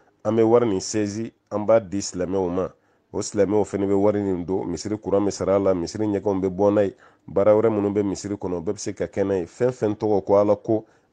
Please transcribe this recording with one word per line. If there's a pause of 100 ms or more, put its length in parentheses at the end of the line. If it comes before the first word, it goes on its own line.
(240)
an
bɛ
wari
nin
saisis, (200)
an
b'a
di
silamɛw
ma. (440)
O
silamɛw
fana
bɛ
wari
nin
don,
misiri
kuran
bɛ
sara
a
la,
misiri
ɲɛgɛnw
bɛ
bɔ
n'a
ye, (320)
baara
wɛrɛ
minnu
bɛ
misiri
kɔnɔ,
o
bɛɛ
bɛ
se
ka
kɛ
n'a
ye.
Fɛn
fɛn
tɔgɔ
ko
Ala
ko, (280)